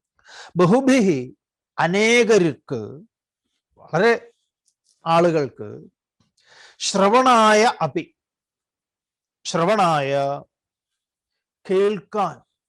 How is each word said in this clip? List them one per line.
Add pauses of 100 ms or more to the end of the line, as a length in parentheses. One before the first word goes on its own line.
(560)
ബഹുഭിഹി, (420)
അനേകർക്ക്, (960)
വളരെ (760)
ആളുകൾക്ക്, (1080)
ശ്രവണായ (200)
അപി, (1300)
ശ്രവണായ, (1300)
കേൾക്കാൻ, (320)